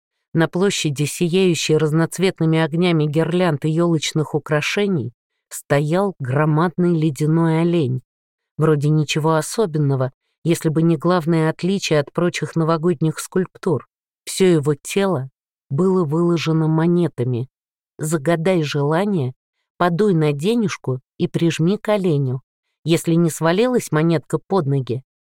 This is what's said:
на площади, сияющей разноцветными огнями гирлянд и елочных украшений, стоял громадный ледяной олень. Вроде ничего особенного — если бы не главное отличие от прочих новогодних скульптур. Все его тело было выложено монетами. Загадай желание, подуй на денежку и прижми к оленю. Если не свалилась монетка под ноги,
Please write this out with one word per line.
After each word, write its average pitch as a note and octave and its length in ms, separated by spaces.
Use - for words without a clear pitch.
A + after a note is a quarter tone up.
на D#3+ 140
площади, D#3+ 560
сияющей E3+ 720
разноцветными D#3+ 840
огнями D#3+ 480
гирлянд D#3+ 580
и D#3 60
елочных D#3+ 640
украшений, D3+ 760
стоял D#3+ 680
громадный D#3 800
ледяной D#3+ 640
олень. D#3 400
Вроде D3 320
ничего D#3 440
особенного — D3 760
если E3 240
бы D#3 140
не E3 140
главное E3 540
отличие F3 500
от - 120
прочих - 440
новогодних D#3+ 640
скульптур. - 680
Все - 220
его D3+ 280
тело F3 560
было F#3 340
выложено D#3+ 640
монетами. D#3 800
Загадай D#3+ 640
желание, D3 720
подуй F3+ 360
на D3+ 180
денежку E3 680
и F3 100
прижми E3+ 500
к - 100
оленю. D3 540
Если E3 300
не E3+ 160
свалилась G3+ 640
монетка D#3 460
под F#3 280
ноги, C3 360